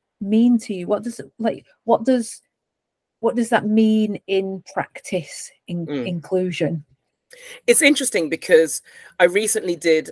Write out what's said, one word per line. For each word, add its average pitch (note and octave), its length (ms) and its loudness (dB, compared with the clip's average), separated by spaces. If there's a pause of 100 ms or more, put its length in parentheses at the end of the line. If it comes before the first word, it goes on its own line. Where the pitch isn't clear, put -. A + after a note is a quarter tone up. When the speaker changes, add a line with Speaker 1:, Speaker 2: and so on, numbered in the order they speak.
(200)
Speaker 1:
mean A3+ 380 4
to G#3+ 160 -8
you? F3+ 120 -8
What G3+ 160 -2
does, A#3 180 -10 (180)
like, - 260 -4 (200)
what A3+ 200 2
does, B3+ 380 -2 (800)
what A3+ 140 0
does A3+ 140 -2
that A3 180 2
mean G#3+ 600 2
in F#3+ 360 -4 (100)
practice, - 800 -10 (160)
in E3+ 200 -8
Speaker 2:
Mm. C#3+ 200 -6
Speaker 1:
inclusion? E3+ 800 -4 (840)
Speaker 2:
It's - 160 4
interesting B3+ 480 0
because E3 500 2 (380)
I F3+ 60 6
recently F#3 500 0
did D#3+ 380 0